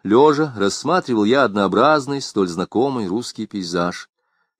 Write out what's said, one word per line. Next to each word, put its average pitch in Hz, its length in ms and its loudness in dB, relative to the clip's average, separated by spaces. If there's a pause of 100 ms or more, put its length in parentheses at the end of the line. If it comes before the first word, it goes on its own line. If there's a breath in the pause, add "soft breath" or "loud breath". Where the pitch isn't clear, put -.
лежа, 143 520 4
рассматривал 113 680 0
я 127 220 4
однообразный, 127 760 0
столь 98 280 -2
знакомый 104 580 -2
русский 113 400 -6
пейзаж. 90 600 -4 (520)